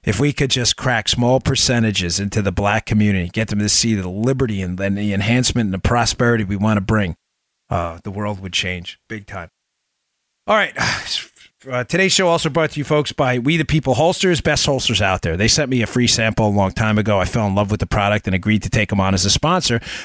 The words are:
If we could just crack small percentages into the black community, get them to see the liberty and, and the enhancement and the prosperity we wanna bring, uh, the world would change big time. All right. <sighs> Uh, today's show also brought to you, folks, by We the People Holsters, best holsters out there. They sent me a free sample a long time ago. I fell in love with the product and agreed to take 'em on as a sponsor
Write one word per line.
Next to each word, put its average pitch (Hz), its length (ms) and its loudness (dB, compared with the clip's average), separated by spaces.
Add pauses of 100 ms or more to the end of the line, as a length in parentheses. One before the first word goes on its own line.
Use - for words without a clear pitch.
If - 140 0
we 143 140 2
could 139 180 -2
just - 280 0
crack 117 320 0
small 123 300 2
percentages 110 760 0
into 101 220 -2
the 98 120 0
black 101 340 0
community, 104 420 2
get 110 200 -4
them 104 100 -2
to 104 100 0
see 113 260 2
the 92 140 -4
liberty 110 540 -2
and, 90 180 -6
and 98 160 0
the 104 160 -2
enhancement 117 540 0
and 92 80 -2
the 92 40 -4
prosperity 117 680 0
we 98 120 -4
wanna 104 240 2
bring, 101 360 0 (520)
uh, 85 340 -4
the 104 80 -10
world 104 300 -6
would 95 140 -8
change 90 440 -6 (120)
big 107 160 -12
time. 90 240 -14 (960)
All 214 100 2
right. 180 200 0
<sighs> - 100 -2 (840)
Uh, 123 140 -2
today's 180 300 0
show 185 160 2
also 165 200 2
brought 156 220 0
to - 80 -8
you, 143 60 -4
folks, 151 260 2
by 127 280 0
We 143 180 2
the 156 80 0
People 139 300 2
Holsters, 170 460 2
best 151 260 0
holsters 131 360 0
out 95 200 2
there. 82 140 -2
They 104 120 2
sent 143 200 2
me 127 140 0
a 107 40 0
free 123 200 2
sample 110 400 2
a - 20 2
long 101 220 2
time 107 260 0
ago. 104 220 2
I 92 60 2
fell 110 240 -2
in 98 80 0
love 101 160 0
with 107 80 -2
the 85 80 0
product 104 400 0
and 95 80 0
agreed 107 260 0
to - 80 -6
take 107 220 0
'em 98 80 2
on 95 140 2
as 95 100 0
a 101 60 0
sponsor 156 500 0 (240)